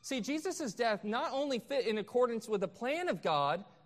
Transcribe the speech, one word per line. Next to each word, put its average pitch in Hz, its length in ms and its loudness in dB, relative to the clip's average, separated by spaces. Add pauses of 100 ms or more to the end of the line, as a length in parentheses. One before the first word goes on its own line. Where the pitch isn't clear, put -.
See, 262 200 -4
Jesus' 294 520 -2
death 226 320 0
not 240 280 -2
only 269 260 0
fit 269 280 0
in 214 120 0
accordance 233 500 2
with 208 140 0
the 190 60 -2
plan 320 400 -2
of 202 120 -2
God 156 440 2 (220)